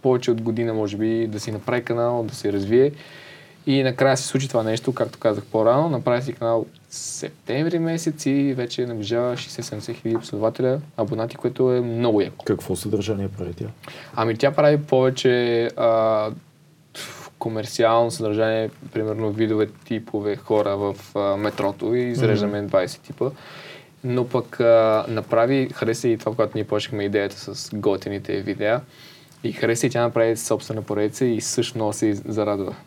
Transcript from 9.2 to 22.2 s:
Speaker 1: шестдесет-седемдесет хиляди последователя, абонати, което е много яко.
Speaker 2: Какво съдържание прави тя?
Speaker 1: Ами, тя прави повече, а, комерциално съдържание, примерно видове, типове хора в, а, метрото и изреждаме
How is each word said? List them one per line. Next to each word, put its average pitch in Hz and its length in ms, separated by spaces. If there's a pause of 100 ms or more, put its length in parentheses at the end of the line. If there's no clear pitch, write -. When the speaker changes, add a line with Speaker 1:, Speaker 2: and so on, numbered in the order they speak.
Speaker 1:
шестдесет-седемдесет 113 600
хиляди 113 220
последователя, 113 600 (160)
абонати, 110 400
което 127 360
е 123 80
много 120 400
яко. - 240
Speaker 2:
Какво 95 320
съдържание 101 520
прави 95 260
тя? 110 100 (500)
Speaker 1:
Ами, 113 220
тя 135 140
прави 151 320
повече, 123 840 (120)
а, 110 540 (1080)
комерциално 113 720
съдържание, 110 600 (220)
примерно 107 400
видове, 107 340 (180)
типове 104 520
хора 104 400
в, 101 180 (200)
а, 101 220
метрото 104 580
и 123 60
изреждаме 117 580